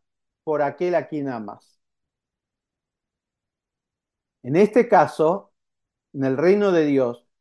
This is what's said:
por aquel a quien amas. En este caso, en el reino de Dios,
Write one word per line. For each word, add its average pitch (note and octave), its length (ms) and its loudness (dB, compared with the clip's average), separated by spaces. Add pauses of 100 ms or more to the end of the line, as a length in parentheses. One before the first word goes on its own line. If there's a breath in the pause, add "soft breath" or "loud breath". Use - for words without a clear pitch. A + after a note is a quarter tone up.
(440)
por D3+ 200 -2
aquel F3 320 -4
a D3+ 120 -4
quien C#3+ 220 -8
amas. A2+ 500 -14 (2500)
En C3 140 -4
este G#3+ 320 4
caso, E3 680 0 (600)
en C#3 100 -6
el C3+ 140 -2
reino F#3+ 340 2
de E3 140 2
Dios, C3 420 -2 (140)